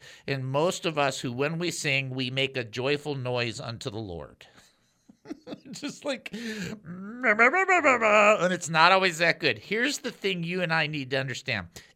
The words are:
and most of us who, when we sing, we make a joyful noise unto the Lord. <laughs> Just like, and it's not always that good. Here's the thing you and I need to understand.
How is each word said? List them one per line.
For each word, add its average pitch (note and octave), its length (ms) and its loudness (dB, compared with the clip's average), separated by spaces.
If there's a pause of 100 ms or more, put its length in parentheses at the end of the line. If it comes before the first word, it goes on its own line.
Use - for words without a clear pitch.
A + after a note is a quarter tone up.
(260)
and C3+ 180 -4
most D3+ 440 0
of D#3 100 -4
us C#3+ 220 0
who, C3+ 120 -4
when C#3+ 280 -4
we F3 100 -2
sing, C3+ 400 -2
we B2+ 220 -4
make C3+ 260 -2
a B2 60 -4
joyful C#3 500 -2
noise B2 460 -4
unto A#2 320 -8
the G#2 80 -8
Lord. E2+ 480 -12 (640)
<laughs> - 600 -18
Just - 340 -12
like, C4 280 -8
and G#3 920 -10 (1300)
it's F3 160 -6
not E3 220 8
always F#3+ 280 4
that E3+ 200 2
good. A#2+ 200 2
Here's A#3+ 400 -2
the A#3+ 120 -8
thing F#3 320 -4
you F3 180 -4
and E3 120 -2
I D#3+ 140 0
need C#3+ 240 -6
to C3+ 80 2
understand. A#2+ 480 -6 (280)